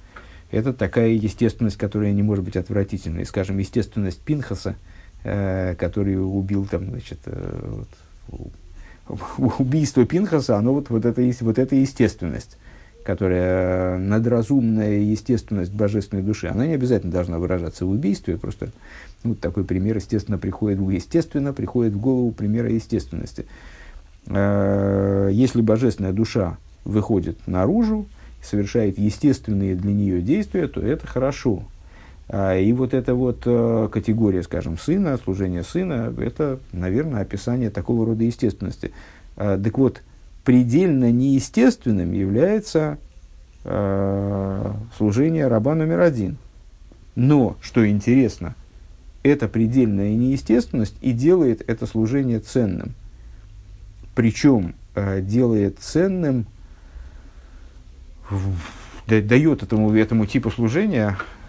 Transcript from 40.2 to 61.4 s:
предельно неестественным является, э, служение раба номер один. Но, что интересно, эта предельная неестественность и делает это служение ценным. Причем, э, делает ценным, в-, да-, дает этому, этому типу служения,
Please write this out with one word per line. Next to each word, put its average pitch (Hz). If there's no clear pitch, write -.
предельно 127
неестественным 127
является, 151
э, 98
служение 135
раба 117
номер 160
один. 131
Но, 127
что 110
интересно, 104
эта 143
предельная 110
неестественность 131
и 127
делает 135
это 117
служение 117
ценным. -
Причем, 117
э, 98
делает 107
ценным, 160
в-, 95
да-, 110
дает 127
этому, 107
этому 110
типу 113
служения, 117